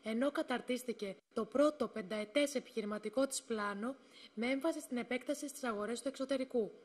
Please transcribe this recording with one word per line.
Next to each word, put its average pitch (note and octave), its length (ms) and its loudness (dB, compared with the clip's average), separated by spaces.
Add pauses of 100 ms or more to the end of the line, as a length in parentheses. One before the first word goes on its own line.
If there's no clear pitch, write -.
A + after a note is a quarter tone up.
ενώ A#3 280 2
καταρτίστηκε B3 840 -2 (180)
το A3+ 100 2
πρώτο C#4 440 4
πενταετές G#3+ 640 0
επιχειρηματικό G#3+ 720 0
της - 160 -4
πλάνο, G#3+ 540 -2 (380)
με A3 120 -2
έμφαση D4+ 340 2
στην B3+ 160 -6
επέκταση B3+ 520 -2
στις - 160 -8
αγορές A3 380 -2
του C#4+ 60 0
εξωτερικού. C4 640 0 (140)